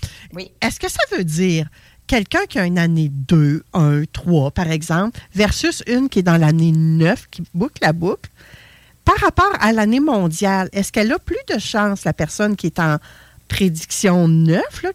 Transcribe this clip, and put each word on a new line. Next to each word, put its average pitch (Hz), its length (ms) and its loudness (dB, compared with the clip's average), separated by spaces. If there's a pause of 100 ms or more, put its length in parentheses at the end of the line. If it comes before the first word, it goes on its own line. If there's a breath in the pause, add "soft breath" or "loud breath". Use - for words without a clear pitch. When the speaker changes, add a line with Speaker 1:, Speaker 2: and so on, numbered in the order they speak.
(320 loud breath)
Speaker 1:
Oui. 190 200 -14 (100)
Speaker 2:
Est-ce - 180 -4
que 370 100 -6
ça - 100 -8 (160)
veut 196 80 -2
dire 160 440 0 (380 soft breath)
quelqu'un 269 420 -2
qui 277 100 -6
a 190 80 0
une 180 120 0
année 165 320 2
deux, 147 600 2
un, 147 300 2 (100)
trois, 151 380 0
par 170 200 -2
exemple, 165 480 -2 (160 loud breath)
versus 208 520 -2
une 254 220 0
qui 208 120 0
est - 20 0
dans 175 140 4
l'année 165 360 4
neuf, 160 580 2
qui - 120 -14 (120)
boucle 202 280 -4
la 160 100 2
boucle, 170 380 -4 (720 loud breath)
par 359 120 4
rapport 381 440 2
à 220 120 2
l'année 220 280 2
mondiale, 196 720 0
est-ce 196 200 -4
qu'elle 220 200 0
a 339 60 -2
plus - 180 -6 (160)
de 262 60 -2
chance, 208 460 -2
la 160 80 0
personne 208 440 -2
qui - 100 -6
est 165 140 -4
en 156 180 2 (500 loud breath)
prédiction 180 800 0
neuf, 165 560 2
là, 359 120 -4